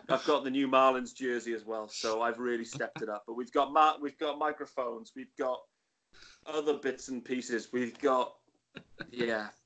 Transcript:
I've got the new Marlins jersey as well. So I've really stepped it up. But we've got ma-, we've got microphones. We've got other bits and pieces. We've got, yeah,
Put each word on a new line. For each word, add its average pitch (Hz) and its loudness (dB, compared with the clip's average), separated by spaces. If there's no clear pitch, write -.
I've 127 2
got 143 4
the 135 -2
new 139 2
Marlins 131 6
jersey 120 -2
as 110 -4
well. 110 -4
So 113 -2
I've 117 0
really 120 -2
stepped 117 -8
it 107 -6
up. 104 -6
But 117 -8
we've 123 -8
got 139 2
ma-, 156 6
we've 143 -8
got 147 -2
microphones. 131 -4
We've 131 -14
got 127 -2
other 151 0
bits - -4
and 123 -6
pieces. 120 -4
We've 123 -2
got, 131 2
yeah, 113 -2